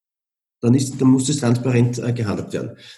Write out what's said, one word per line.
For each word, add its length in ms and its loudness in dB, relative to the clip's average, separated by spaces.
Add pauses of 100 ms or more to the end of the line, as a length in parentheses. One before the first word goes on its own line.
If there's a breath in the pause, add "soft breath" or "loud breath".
(600)
Dann 140 4
ist, 260 0
dann 80 4
muss 180 4
das 120 -2
transparent, 600 0
äh, 140 -4
gehandhabt 400 -4
werden. 240 -8 (220 loud breath)